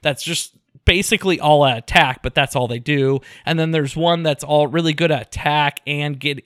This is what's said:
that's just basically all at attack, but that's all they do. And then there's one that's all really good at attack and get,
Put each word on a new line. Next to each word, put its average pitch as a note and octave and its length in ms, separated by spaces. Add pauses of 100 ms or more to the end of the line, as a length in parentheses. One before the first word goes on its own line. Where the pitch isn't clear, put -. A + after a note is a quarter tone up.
that's C#3+ 200
just - 320 (300)
basically F#3+ 560
all D3 240
at B2+ 140
attack, C3+ 460
but B2+ 100
that's C#3 220
all B2+ 120
they A#2 120
do. C3+ 400 (260)
And E3 140
then D#3+ 100
there's D3+ 260
one E3+ 280
that's D3+ 200
all D3 220
really D#3+ 280
good E3 180
at C3+ 100
attack D3 640
and C#3+ 340
get, C#3 260